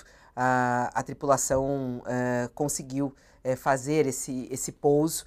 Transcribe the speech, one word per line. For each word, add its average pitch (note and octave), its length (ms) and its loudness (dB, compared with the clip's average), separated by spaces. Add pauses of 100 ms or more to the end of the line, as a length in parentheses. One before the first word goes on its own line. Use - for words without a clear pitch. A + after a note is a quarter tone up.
(360)
a, B2 580 2
a B2 100 -2
tripulação, C3+ 1040 0
eh, B2 480 -2
conseguiu, C#3 580 -4 (300)
eh, B2+ 140 0
fazer C#3 500 2
esse, B2+ 420 -6
esse - 220 -6
pouso, D3 560 2